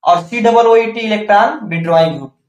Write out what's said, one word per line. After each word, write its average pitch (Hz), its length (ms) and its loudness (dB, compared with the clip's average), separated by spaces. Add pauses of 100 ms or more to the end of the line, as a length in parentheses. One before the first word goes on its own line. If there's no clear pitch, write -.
और 170 180 2
सी 240 180 -8
डबल 233 260 2
ओ 226 100 4
ई 226 160 0
टी 233 80 -10
इलेक्ट्रॉन 214 640 0
विथड्रॉइंग 165 520 0
ग्रुप 135 180 -16 (140)